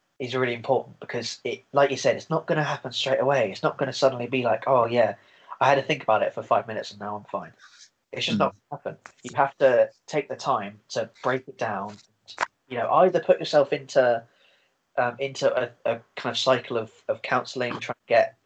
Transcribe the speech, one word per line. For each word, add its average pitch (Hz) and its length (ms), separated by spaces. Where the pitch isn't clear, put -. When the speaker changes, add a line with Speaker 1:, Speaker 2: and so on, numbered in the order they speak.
Speaker 1:
is 127 160
really 127 180
important, 120 460
because - 440
it, 123 200
like 139 160
you 131 80
said, 120 180
it's - 140
not 160 160
gonna 156 180
happen 139 280
straight 131 280
away. 127 300
It's - 140
not 151 140
gonna 131 160
suddenly 123 340
be 127 160
like, 113 240
"Oh 123 180
yeah, 117 300
I 123 100
had 143 60
to 135 60
think 147 220
about 107 180
it - 140
for 113 80
five - 240
minutes 110 240
and 104 80
now 104 160
I'm 104 80
fine." 87 280
It's 117 140
just 185 100
Speaker 2:
Mm. - 20
Speaker 1:
not 135 160
gonna 143 100
happen. - 180
You 123 120
have 139 220
to 120 320
take 147 220
the 127 80
time 107 420
to 113 200
break 131 280
it - 80
down. 107 400
You 123 80
know, 117 160
either 175 260
put - 200
yourself 151 340
into, 127 500
um, 123 220
into 135 340
a, 123 160
a 117 140
kind 123 180
of - 40
cycle 127 400
of, 110 160
of 107 140
counselling, 123 560
trying 123 160
to - 120
get, - 380